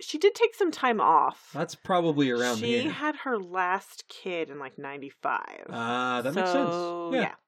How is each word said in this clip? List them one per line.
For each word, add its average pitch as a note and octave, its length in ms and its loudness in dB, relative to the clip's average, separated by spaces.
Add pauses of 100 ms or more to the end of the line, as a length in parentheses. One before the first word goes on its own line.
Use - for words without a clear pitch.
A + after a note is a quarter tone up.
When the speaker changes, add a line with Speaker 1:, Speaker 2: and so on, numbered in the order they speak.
Speaker 1:
she - 180 -8
did G4+ 160 4
take A#4 200 2
some F4+ 160 0
time A#3+ 300 0
off. C#3 520 2
Speaker 2:
That's D#3 220 -6
probably D#3+ 560 4
around B2 280 2
Speaker 1:
She A#3+ 240 2
Speaker 2:
here. D4 80 -2
Speaker 1:
had D4 260 -2
her B3 220 -2
last F#3 720 -2
kid E3+ 400 -4
in, C#3+ 100 -10
like, C3+ 200 -12
ninety-five. C#3 920 -6
Speaker 2:
Ah, A#2+ 520 -2
that C#3 120 -2
makes F#3 180 2
sense. F3 180 2
Speaker 1:
So, F3 420 -4
Speaker 2:
Yeah, B3+ 80 2
Speaker 1:
yeah. - 140 -2 (140)